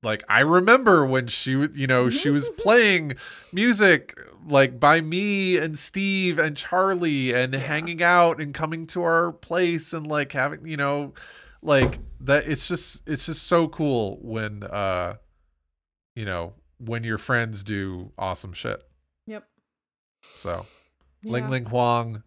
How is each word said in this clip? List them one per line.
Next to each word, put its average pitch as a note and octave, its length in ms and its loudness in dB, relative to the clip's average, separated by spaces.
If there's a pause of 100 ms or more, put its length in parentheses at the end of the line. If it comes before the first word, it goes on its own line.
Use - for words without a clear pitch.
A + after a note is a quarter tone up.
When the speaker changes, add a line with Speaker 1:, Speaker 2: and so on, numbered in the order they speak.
Speaker 1:
like, G#2+ 260 -4
I A2 120 6
remember F3+ 640 6
when C3 220 0
she C3 240 -2
w-, C#3+ 220 0
you C3+ 120 -4
know, B2+ 220 4
she C#3 220 0
was C#3+ 180 4
Speaker 2:
<laughs> - 100 -4
Speaker 1:
playing G3 560 4 (380)
music, G3 680 4 (280)
like, C3+ 340 2
by D#3 220 6
me F#3 560 -2
and D3+ 200 -2
Steve F#3+ 600 0
and D#3 180 -2
Charlie F3 800 -2
and B2+ 180 0
Speaker 2:
Yeah. C3+ 80 -4
Speaker 1:
hanging D#3+ 420 -6
out F3 380 4
and C#3+ 140 -8
coming D#3+ 340 -6
to F3+ 140 -4
our E3+ 300 2
place E3+ 600 -2
and, D#3 140 -8
like, D3 260 -4
having, C#3+ 340 -6
you D#3 120 -10
know, C#3+ 340 -4 (520)
like, C#3 340 2 (200)
that, C#3 300 0
it's D3+ 180 -4
just, - 420 -2
it's D3+ 180 -6
just D#3+ 200 -2
so E3+ 220 2
cool B2+ 520 -2
when, G#2+ 440 -8
uh, F#2+ 500 -4 (1040)
you A2 80 -10
know, F2+ 300 -8 (240)
when A#2 260 -8
your A2+ 140 -4
friends A2+ 440 -4
do F#2+ 560 -8
awesome F#2 340 -6
shit. - 300 -8 (460)
Speaker 2:
Yep. G#3+ 180 -14 (920)
Speaker 1:
So, F#2 300 -8 (580)
Ling A#2 200 -6
Speaker 2:
Yeah. C3 60 -6
Speaker 1:
Ling B2+ 160 -4
Huang, A#2 600 0